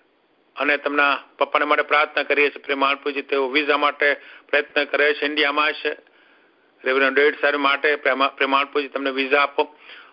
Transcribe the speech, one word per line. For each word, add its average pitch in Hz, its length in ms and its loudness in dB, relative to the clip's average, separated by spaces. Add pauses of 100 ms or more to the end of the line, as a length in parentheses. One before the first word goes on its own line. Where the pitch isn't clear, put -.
(560)
અને 143 220 0
તેમના 143 460 0 (140)
પપ્પાને 147 280 0
માટે 147 180 2
પ્રાર્થના 147 400 0
કરીએ 143 260 2
છીએ. - 120 -18
પ્રેમાળ 139 340 -2
પૂજી 139 260 -6
તેઓ 139 260 -2
વિઝા 143 300 0
માટે 143 360 0 (360)
પ્રયત્ન 147 340 -2
કરે 143 300 0
છે, 147 120 -4
ઇન્ડિયામાં 151 480 0
છે. - 380 -8 (760)
રેવરન્ડ 135 300 2
ડેવિડ 143 260 2
સાહેબ 147 140 2
માટે 143 400 0
પ્રેમા-, 139 320 0
પ્રેમાળ 135 380 0
પૂજી 139 220 -4
તમને 135 240 -4
વિઝા 135 300 0
આપો 147 340 -2 (380)